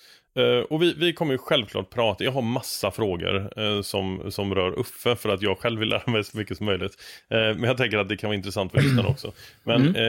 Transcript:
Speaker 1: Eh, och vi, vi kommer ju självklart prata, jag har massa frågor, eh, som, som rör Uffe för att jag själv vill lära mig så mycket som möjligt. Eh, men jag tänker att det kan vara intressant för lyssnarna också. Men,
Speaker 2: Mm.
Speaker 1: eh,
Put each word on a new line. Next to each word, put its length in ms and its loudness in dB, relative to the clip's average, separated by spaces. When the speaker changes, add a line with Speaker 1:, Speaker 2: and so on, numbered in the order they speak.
Speaker 1:
Eh, 220 4
och 240 0
vi, 120 4
vi 180 0
kommer 200 0
ju 60 0
självklart 520 -2
prata, 340 0
jag 80 0
har 100 -2
massa 480 -2
frågor, 680 -2
eh, 200 0
som, 500 -4
som 240 -2
rör 240 0
Uffe 380 -2
för 120 -6
att 140 0
jag 160 0
själv 220 -2
vill 80 -2
lära 240 -2
mig 120 2
så 120 -14
mycket 200 -6
som 100 -6
möjligt. 260 -2
Eh, 80 2
men 240 2
jag 140 2
tänker 220 0
att 100 0
det 80 -2
kan 120 -4
vara 80 0
intressant 360 -4
för 80 4
lyssnarna 280 4
också. 240 -4
Men, 220 4
Speaker 2:
Mm. 100 4
Speaker 1:
eh, 120 2